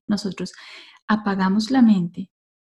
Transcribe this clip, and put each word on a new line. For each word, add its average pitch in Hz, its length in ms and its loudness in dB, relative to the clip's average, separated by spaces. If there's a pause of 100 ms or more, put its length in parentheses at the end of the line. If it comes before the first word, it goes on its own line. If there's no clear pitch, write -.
nosotros 190 460 -6 (540)
apagamos 202 600 0
la 262 120 2
mente 190 500 2 (360)